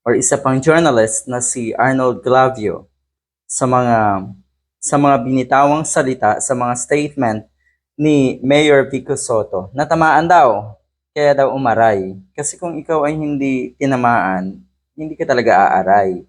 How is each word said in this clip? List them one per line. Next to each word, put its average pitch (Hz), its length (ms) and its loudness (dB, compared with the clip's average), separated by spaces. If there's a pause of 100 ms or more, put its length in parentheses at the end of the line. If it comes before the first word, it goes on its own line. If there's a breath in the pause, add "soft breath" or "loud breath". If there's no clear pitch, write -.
or 120 160 0
isa - 240 0
pang 131 160 0
journalist 135 720 2
na 123 160 -6
si 117 320 -6
Arnold 127 480 0
Glavio 110 640 0 (560)
sa - 240 -4
mga, 113 560 0 (560)
sa - 160 -4
mga 143 240 4
binitawang 135 640 0
salita, 131 560 -2
sa - 160 -4
mga 123 160 -4
statement 131 720 -4 (560)
ni 147 400 2
Mayor 143 480 4
Vico 135 240 -6
Soto. 104 640 -4
Natamaan 156 480 2
daw, 120 480 2 (400)
kaya 143 240 2
daw 135 160 0
umaray. 110 640 0 (160)
Kasi - 240 -10
kung 165 240 -10
ikaw 156 240 -2
ay 151 80 -2
hindi 139 640 -4
tinamaan, 110 880 -2 (320)
hindi 156 160 -10
ka 165 160 -6
talaga 110 400 2
aaray. 92 600 0